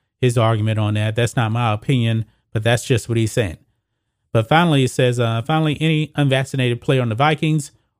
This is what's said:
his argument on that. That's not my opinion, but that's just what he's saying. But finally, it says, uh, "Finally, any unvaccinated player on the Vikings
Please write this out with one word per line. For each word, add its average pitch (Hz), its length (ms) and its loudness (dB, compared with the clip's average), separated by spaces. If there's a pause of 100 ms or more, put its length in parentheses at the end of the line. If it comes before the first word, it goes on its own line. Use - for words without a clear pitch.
(200)
his 123 160 2
argument 110 420 2
on 107 160 0
that. 107 220 -2
That's 120 180 0
not 113 160 0
my 117 220 -2
opinion, 113 540 -2 (260)
but 113 100 -4
that's 117 220 0
just - 240 0
what 117 80 -2
he's 113 160 0
saying. 95 240 -2 (760)
But 113 160 0
finally, 156 360 4
it 123 60 0
says, 123 280 0
uh, 113 240 -2
"Finally, 156 380 -2
any 156 340 -2
unvaccinated 131 680 0
player 135 200 0
on 120 80 -2
the 110 60 -2
Vikings 151 580 0 (280)